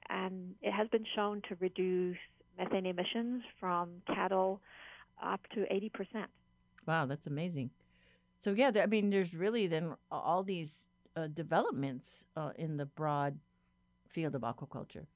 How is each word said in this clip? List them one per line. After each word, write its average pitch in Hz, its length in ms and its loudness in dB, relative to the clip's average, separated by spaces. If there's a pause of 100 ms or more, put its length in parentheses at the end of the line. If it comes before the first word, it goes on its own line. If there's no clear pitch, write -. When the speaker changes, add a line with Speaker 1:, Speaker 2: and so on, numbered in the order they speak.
Speaker 1:
and 185 540 -4
it 208 100 0
has 214 140 2
been 220 180 2 (100)
shown 208 320 0
to 190 120 -6
reduce 180 580 2 (400)
methane 185 300 0
emissions 233 560 -2 (160)
from 175 320 0 (160)
cattle 190 520 2 (640)
up 190 160 -2 (140)
to 202 180 -2
eighty 202 180 0
percent. 202 360 -6 (640)
Speaker 2:
Wow, 160 180 2
that's 139 220 -4
amazing. 147 420 -2 (680)
So, 202 140 0
yeah, 254 180 6
there, 202 100 6
I 180 60 6
mean, 208 240 4
there's 185 240 4
really 202 320 2
then 160 260 0 (180)
a-, 160 40 -4
all 170 260 2
these, 175 460 -6 (280)
uh, 160 120 -2
developments, 151 960 0 (100)
uh, 156 200 -4
in 156 200 -2
the 143 120 -2
broad 143 500 0 (720)
field 160 240 -2
of 131 80 -2
aquaculture. - 640 -6 (100)